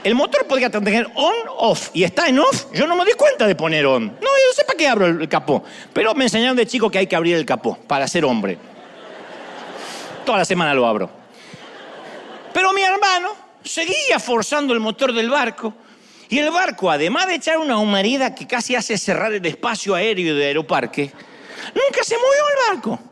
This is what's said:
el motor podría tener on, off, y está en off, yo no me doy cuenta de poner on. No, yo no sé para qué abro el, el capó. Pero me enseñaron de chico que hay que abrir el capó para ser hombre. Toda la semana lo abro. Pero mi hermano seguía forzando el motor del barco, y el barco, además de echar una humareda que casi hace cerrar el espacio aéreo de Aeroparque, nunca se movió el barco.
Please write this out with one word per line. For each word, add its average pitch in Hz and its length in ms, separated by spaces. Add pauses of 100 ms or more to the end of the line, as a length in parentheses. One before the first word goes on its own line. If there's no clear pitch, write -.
el 214 120
motor 403 320
podría 262 220
tener 214 460
on, 330 180 (240)
off, 208 360
y 165 100
está 180 240
en 262 120
off, - 340
yo 220 140
no 349 80
me 359 80
doy 415 140
cuenta 523 300
de 190 80
poner 156 300
on. 127 200
No, 101 60
yo - 100
no 539 340
sé 571 80
para - 140
qué 320 100
abro 214 200
el, 170 140
el 160 60
capó. 151 360 (280)
Pero 214 240
me 269 100
enseñaron 240 300
de 233 120
chico 226 220
que 190 100
hay 190 80
que 185 80
abrir 170 200
el 156 100
capó 117 320
para 139 300
ser 170 160
hombre. 107 340 (1700)
Toda 226 120
la 175 80
semana 170 280
lo 123 140
abro. 104 220 (1400)
Pero 370 180
mi 392 100
hermano 381 480 (340)
seguía 381 560
forzando 254 540
el 233 60
motor 220 320
del 233 180
barco, 233 440 (560)
y 254 100
el 294 100
barco, 320 400
además 180 380
de 359 80
echar 311 220
una 285 200
humareda 214 560
que - 140
casi 247 280
hace 220 220
cerrar 196 360
el 190 120
espacio 202 500
aéreo 180 400
de 143 100
Aeroparque, 143 680 (640)
nunca 523 280
se - 120
movió 539 340
el 508 240
barco. 226 260 (120)